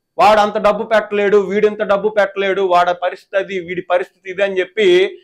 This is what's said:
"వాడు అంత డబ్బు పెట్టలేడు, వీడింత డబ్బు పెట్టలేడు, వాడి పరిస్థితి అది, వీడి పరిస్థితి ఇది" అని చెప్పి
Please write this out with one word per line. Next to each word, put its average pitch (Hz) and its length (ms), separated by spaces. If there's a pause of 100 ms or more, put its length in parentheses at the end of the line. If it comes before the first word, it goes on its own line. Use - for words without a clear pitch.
(180)
"వాడు 208 220
అంత 208 180
డబ్బు 208 260
పెట్టలేడు, 208 540
వీడింత 208 460
డబ్బు 202 260
పెట్టలేడు, 196 520
వాడి 175 320
పరిస్థితి 180 440
అది, 190 220
వీడి 175 220
పరిస్థితి 185 500
ఇది" 185 120
అని 196 160
చెప్పి 185 640